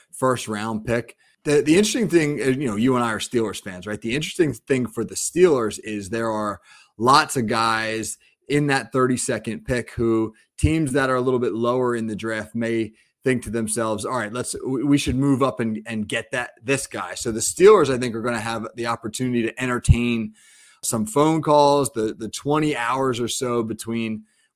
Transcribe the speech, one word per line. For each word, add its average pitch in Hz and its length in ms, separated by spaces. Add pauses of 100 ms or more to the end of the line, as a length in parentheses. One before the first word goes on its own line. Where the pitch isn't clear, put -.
(120)
first 127 340
round 110 380
pick." 117 320 (280)
The, 147 180
the 156 160
interesting 214 320
thing, 147 320
uh, 135 60
you 135 180
know, 107 100
you 127 180
and 123 80
I 113 100
are 104 80
Steelers 110 420
fans, 90 240
right? 104 120
The 113 160
interesting 156 380
thing 127 320
for 113 180
the 107 120
Steelers 139 680
is 104 280
there 113 200
are 104 300 (380)
lots 139 400
of 117 80
guys 113 720 (300)
in 147 180
that 135 260
thirty-second 123 720
pick 123 280
who 113 420 (240)
teams 151 340
that 135 160
are 131 80
a 127 60
little 127 180
bit 110 140
lower 120 420
in 113 100
the 110 100
draft 107 380
may 113 380 (320)
think 131 200
to 107 60
themselves, 110 540
"All 123 140
right, 107 120
let's, 123 320
we, 131 220
we 143 140
should 135 180
move 139 260
up 131 160
and, 110 280
and 110 200
get 113 260
that, 123 180 (120)
this 131 240
guy." 92 280
So - 180
the 107 80
Steelers, 175 480
I 135 80
think, 120 180
are 113 60
gonna 117 200
have 113 340
the 117 140
opportunity 120 520
to 110 180
entertain 120 760 (480)
some 113 220
phone 151 380
calls. 143 500
The, 110 220
the 107 160
twenty 151 440
hours 123 460
or 117 80
so 120 340
between 113 600 (320)